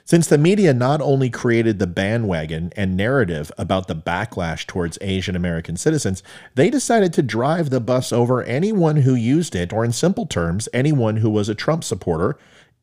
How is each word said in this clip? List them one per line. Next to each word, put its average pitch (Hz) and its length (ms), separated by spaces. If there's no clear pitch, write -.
Since 170 240
the 151 100
media 180 340
not 131 280
only 135 280
created 113 520
the 95 80
bandwagon 87 880
and 95 200
narrative 98 600
about 95 300
the 85 80
backlash 85 680
towards 85 360
Asian 95 340
American 87 420
citizens, 143 460
they 151 160
decided 233 440
to 175 80
drive 135 480
the 127 100
bus 127 320
over 120 320
anyone 165 540
who 131 160
used 127 420
it, 87 160
or 110 120
in 117 60
simple 190 340
terms, 87 480
anyone 123 440
who 110 140
was 107 180
a 110 60
Trump 165 280
supporter, 95 560